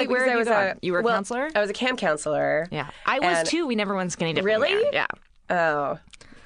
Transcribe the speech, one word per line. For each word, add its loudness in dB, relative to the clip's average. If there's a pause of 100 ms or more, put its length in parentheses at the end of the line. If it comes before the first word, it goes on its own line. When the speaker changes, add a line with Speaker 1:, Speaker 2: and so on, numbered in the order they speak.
Speaker 1:
think -2
Speaker 2:
where 2
Speaker 1:
because 2
Speaker 2:
have 2
Speaker 1:
I 4
Speaker 2:
you 2
Speaker 1:
was 0
Speaker 2:
gone? -6
Speaker 1:
a, -10
Speaker 2:
You 0
were 2
a 0
Speaker 1:
well, 2
Speaker 2:
counselor? -4
Speaker 1:
I 2
was 0
a -6
camp -2
counselor. 0
Speaker 2:
Yeah. -4 (180)
I 2
was 2
Speaker 1:
And 0
Speaker 2:
too. 0
We 0
never 0
went -2
skinny -2
dipping 0
Speaker 1:
Really? 2
Speaker 2:
there. 2
Yeah. 0 (420)
Speaker 1:
Oh. 0 (460)